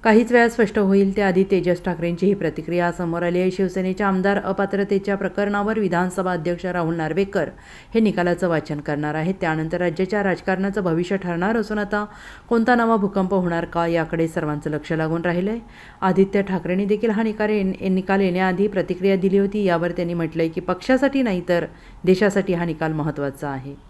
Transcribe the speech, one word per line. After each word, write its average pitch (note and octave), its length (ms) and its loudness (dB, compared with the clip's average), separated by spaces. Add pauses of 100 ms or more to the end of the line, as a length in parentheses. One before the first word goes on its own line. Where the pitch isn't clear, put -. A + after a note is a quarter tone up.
काहीच A#3 280 6
वेळात A#3 160 6
स्पष्ट A3+ 300 0
होईल, G3 380 4
त्याआधी G3 340 4
तेजस F3 340 0
ठाकरेंची E3+ 420 -2
ही G3+ 80 4
प्रतिक्रिया E3+ 580 -2
समोर E3+ 300 -4
आली F3 180 0
आहे. F#3 100 2
शिवसेनेच्या F#3 580 -2
आमदार G3 360 2
अपात्रतेच्या G3 720 -2
प्रकरणावर G3+ 640 -2
विधानसभा F3+ 540 0
अध्यक्ष F3 340 -4
राहुल F3 300 -2
नार्वेकर E3 520 -2 (460)
हे A3+ 60 4
निकालाचं F3+ 480 2
वाचन D3+ 320 -2
करणार D3+ 340 -4
आहेत. D#3+ 260 -2
त्यानंतर D#3+ 380 -2
राज्याच्या F#3 440 0
राजकारणाचं F#3+ 600 -2
भविष्य F3 340 0
ठरणार F#3 400 -2
असून G#3+ 220 -2
आता G#3 280 -2 (420)
कोणता A#3 260 4
नवा A3+ 220 4
भूकंप G3 380 0
होणार E3+ 300 0
का, E3+ 220 -2
याकडे E3 420 0
सर्वांचं D3+ 420 -4
लक्ष D3+ 220 -4
लागून D#3+ 300 -2
राहिलं F3+ 280 0
आहे. A#3 100 -6 (400)
आदित्य G3 420 2
ठाकरेंनी F#3+ 420 -2
देखील G#3 260 0
हा G#3+ 120 0
निकाल G#3+ 280 -2
येण-, F#3+ 380 -2
निकाल F#3+ 320 2
येण्याआधी F#3 480 2
प्रतिक्रिया F#3+ 480 0
दिली F#3 220 2
होती. G3+ 260 0
यावर F3 260 2
त्यांनी F3 240 -4
म्हटलंय E3 340 -2
की, E3 120 -6
पक्षासाठी C4 640 2
नाही, F#3 260 0
तर E3+ 160 2 (400)
देशासाठी F#3+ 480 4
हा E3+ 120 0
निकाल D#3+ 280 -2
महत्त्वाचा C#3+ 560 -4
आहे. C#3 260 -10 (160)